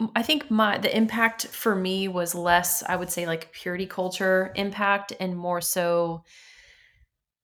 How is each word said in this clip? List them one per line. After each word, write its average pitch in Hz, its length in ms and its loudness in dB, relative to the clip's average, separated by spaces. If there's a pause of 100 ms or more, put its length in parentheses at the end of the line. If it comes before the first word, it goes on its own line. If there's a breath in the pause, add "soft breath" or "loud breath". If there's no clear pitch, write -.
(160)
I 233 60 0
think 285 300 0
my, 214 260 4
the - 180 0
impact 226 520 2
for - 280 0
me 190 320 0
was 180 280 -2
less, 175 520 2
I 180 80 0
would 180 140 -4
say, 175 160 -4
like, 165 260 -4
purity 180 360 -6
culture 190 680 0
impact 202 640 0
and 180 160 -4
more 175 260 -4
so 170 600 0 (1200 soft breath)